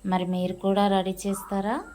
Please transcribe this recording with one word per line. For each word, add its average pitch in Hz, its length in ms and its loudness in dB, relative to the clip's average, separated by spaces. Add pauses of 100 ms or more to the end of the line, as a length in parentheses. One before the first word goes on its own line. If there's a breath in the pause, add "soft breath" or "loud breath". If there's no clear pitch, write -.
(120)
మరి 180 140 2 (100)
మీరు 180 200 0 (100)
కూడా 196 180 4 (120)
రెడీ 190 180 0 (120)
చేస్తారా? 202 500 -2 (200)